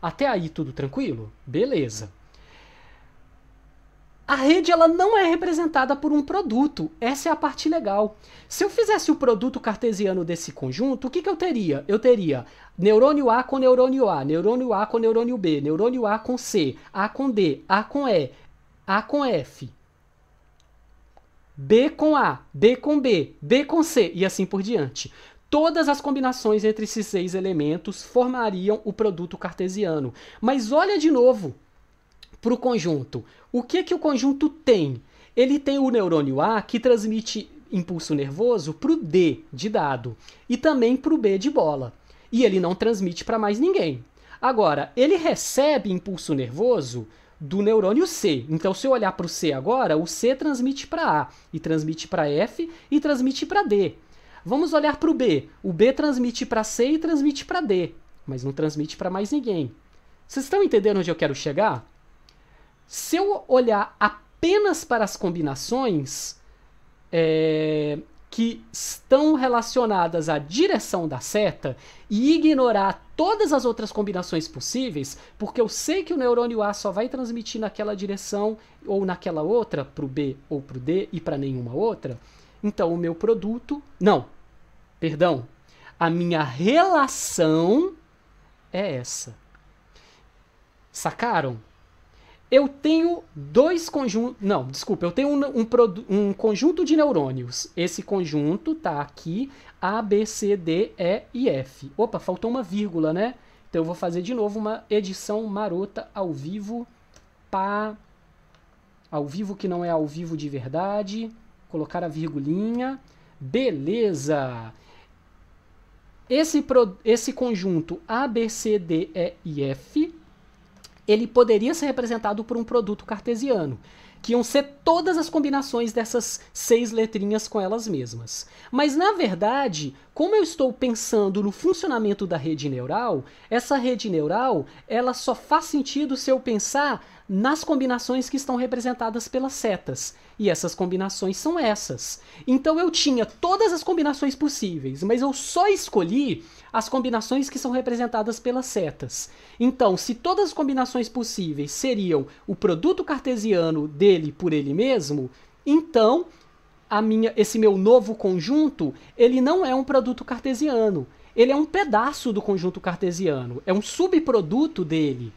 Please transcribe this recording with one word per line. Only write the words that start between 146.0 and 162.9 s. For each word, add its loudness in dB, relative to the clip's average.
as -2
combinações -2
que -10
são -6
representadas -2
pelas -4
setas. -6
Então, 2
se -4
todas 0
as -6
combinações -2
possíveis -6
seriam 0
o -4
produto 0
cartesiano 0
dele 4
por -2
ele 0
mesmo, 0
então 4
a 2
minha, 2
esse 2
meu 6
novo 6
conjunto, 0
ele 6
não 4
é 0
um 0
produto 0
cartesiano. 0
Ele 6
é 2
um 2
pedaço 0
do -2
conjunto -2
cartesiano, -4